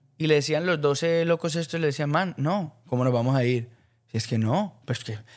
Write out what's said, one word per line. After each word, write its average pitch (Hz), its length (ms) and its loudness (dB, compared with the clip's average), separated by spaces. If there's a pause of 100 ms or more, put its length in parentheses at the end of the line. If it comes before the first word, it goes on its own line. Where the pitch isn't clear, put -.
(180)
Y 156 100 -2
le 151 80 6
decían 151 300 0
los 165 160 0
doce 165 440 2
locos 165 300 0
estos, 165 240 -4
le 160 80 0
decían, 143 220 -2
"Man, 156 280 0
no, 170 380 -2 (120)
¿cómo 127 160 0
nos 127 100 2
vamos 123 220 2
a 127 80 2
ir?" 120 260 0 (420)
Si 113 60 -2
es 110 100 -2
que 120 100 -2
no, 147 480 -2
pues - 180 -4
que 107 160 -10 (180)